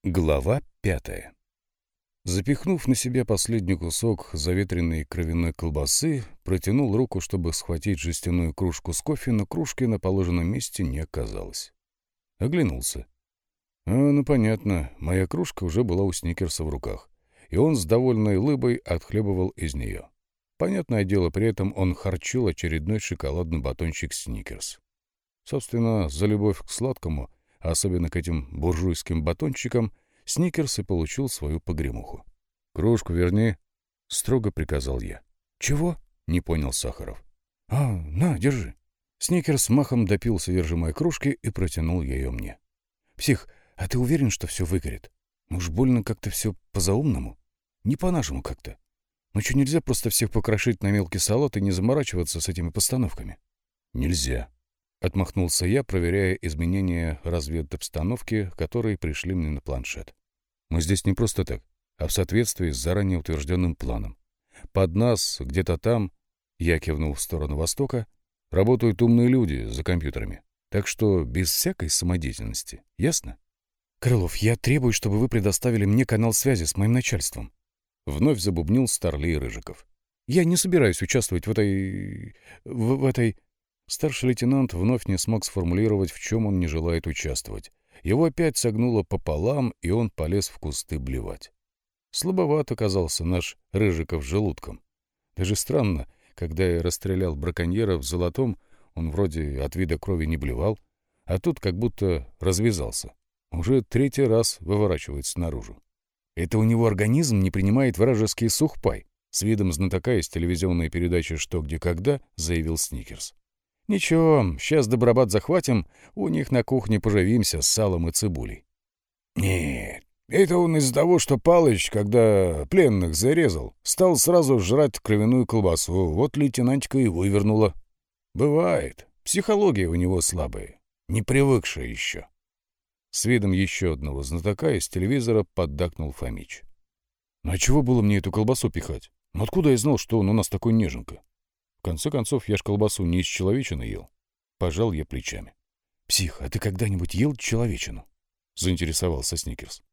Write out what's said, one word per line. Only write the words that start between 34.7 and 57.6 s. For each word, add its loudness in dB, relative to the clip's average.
я. -12
«Чего?» — 0
не 0
понял -2
Сахаров. -8
«А, 2
на, 0
держи». -2
Сникерс 0
махом 4
допил 0
содержимое 0
кружки -2
и -4
протянул -2
ее -2
мне. -8
«Псих, 0
а -8
ты -2
уверен, 2
что -6
все -4
выгорит? -4
Уж -4
больно 4
как-то -6
все -4
по-заумному. 0
Не 2
по-нашему -2
как-то. -10
Ну 0
че, -2
нельзя 4
просто -2
всех 0
покрошить 0
на 2
мелкий 0
салат 0
и 0
не 0
заморачиваться 0
с -4
этими -4
постановками?» -2
«Нельзя», — -2
отмахнулся 0
я, 2
проверяя 0
изменения -2
разведобстановки, -4